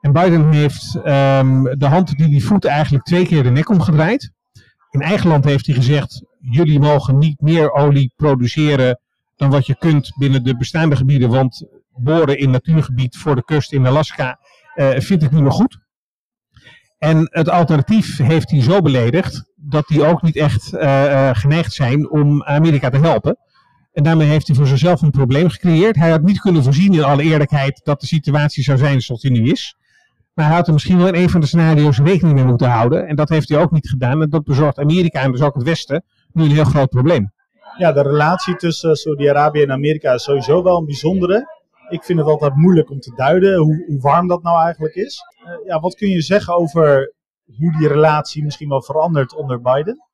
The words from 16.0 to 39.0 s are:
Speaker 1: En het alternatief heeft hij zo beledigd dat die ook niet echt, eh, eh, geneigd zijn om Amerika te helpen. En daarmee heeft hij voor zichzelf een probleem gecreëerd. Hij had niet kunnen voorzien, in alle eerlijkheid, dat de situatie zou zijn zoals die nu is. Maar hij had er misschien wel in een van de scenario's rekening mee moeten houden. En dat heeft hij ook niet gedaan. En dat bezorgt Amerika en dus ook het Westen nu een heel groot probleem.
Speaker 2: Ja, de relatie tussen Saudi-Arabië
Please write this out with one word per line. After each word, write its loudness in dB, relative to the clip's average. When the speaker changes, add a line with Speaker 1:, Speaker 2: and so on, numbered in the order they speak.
Speaker 1:
En 2
het -2
alternatief 0
heeft 0
hij 2
zo 2
beledigd -2
dat -4
die 0
ook 0
niet 0
echt, -2
eh, 2
eh, 0
geneigd 0
zijn -2
om 2
Amerika 0
te 0
helpen. 0
En -2
daarmee 2
heeft 0
hij 2
voor 4
zichzelf 2
een 2
probleem 0
gecreëerd. 0
Hij 2
had 2
niet 0
kunnen 2
voorzien, 2
in 2
alle 0
eerlijkheid, 0
dat -2
de -12
situatie -2
zou 0
zijn 0
zoals -10
die -2
nu 0
is. -6
Maar -2
hij 2
had 0
er 0
misschien 2
wel 4
in 0
een 2
van 2
de 0
scenario's 2
rekening 2
mee 2
moeten 2
houden. 0
En -4
dat -2
heeft -2
hij 0
ook 2
niet -2
gedaan. -2
En -2
dat -2
bezorgt 0
Amerika 0
en -2
dus -4
ook 0
het -4
Westen -4
nu 0
een 2
heel 2
groot 0
probleem. 0
Speaker 2:
Ja, 2
de 2
relatie -2
tussen -2
Saudi-Arabië 0